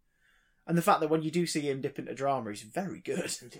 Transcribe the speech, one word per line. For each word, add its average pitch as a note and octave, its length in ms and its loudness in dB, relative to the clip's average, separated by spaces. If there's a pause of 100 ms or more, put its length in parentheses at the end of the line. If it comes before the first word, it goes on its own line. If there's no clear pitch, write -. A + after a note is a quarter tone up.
(640)
And E3+ 100 2
the E3+ 60 6
fact D#3+ 200 6
that D#3 100 2
when D#3+ 100 4
you D#3 80 -2
do E3+ 160 2
see D#3 240 0
him C3+ 120 -2
dip C#3 180 -6
into B2+ 160 -8
drama, C3 340 0
he's G#2 140 -8
very E3 360 -6
good. - 320 -4 (280)